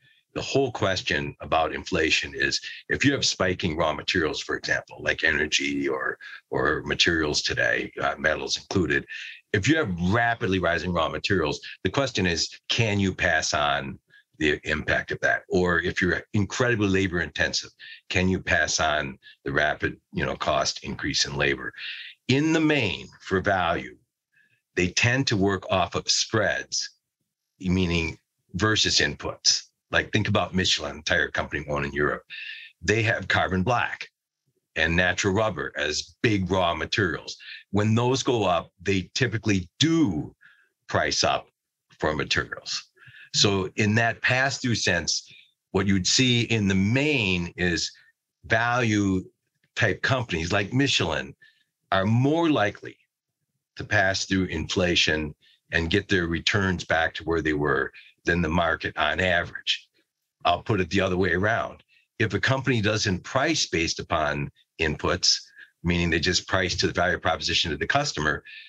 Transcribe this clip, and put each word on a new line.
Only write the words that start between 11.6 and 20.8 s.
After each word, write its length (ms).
the 60
question 360
is, 220
can 300
you 160
pass 400
on 420
the 240
impact 480
of 80
that? 280
Or 300
if 240
you're 300
incredibly 560
labor 320
intensive, 500
can 200
you 120
pass 400
on 360
the 80
rapid, 440
you 140
know, 80
cost 480